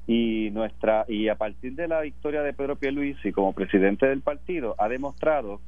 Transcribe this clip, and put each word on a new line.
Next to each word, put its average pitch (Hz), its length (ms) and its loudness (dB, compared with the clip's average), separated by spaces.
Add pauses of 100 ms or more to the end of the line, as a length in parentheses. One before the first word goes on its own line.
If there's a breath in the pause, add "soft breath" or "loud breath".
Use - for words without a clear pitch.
Y 113 460 2
nuestra, 110 560 2
y 107 220 0
a 104 80 2
partir 123 400 -6
de 170 100 -4
la 160 140 0
victoria 151 420 -4
de 143 100 0
Pedro 139 220 -2
Pierluisi 139 560 -2
como 98 220 2
presidente 98 540 4
del 135 140 2
partido, 143 580 -2
ha 104 100 2
demostrado 131 800 -2